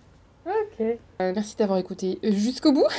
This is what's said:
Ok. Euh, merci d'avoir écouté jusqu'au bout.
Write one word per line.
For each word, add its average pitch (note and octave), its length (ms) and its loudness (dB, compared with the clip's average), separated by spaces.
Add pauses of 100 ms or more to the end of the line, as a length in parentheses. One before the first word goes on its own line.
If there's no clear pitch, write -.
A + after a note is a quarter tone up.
(460)
Ok. G#4 340 -4
Euh, A3 540 -4
merci G#3 220 -4
d'avoir G3 220 2
écouté F#3 440 -4
jusqu'au A3+ 500 2
bout. D#4+ 140 4 (120)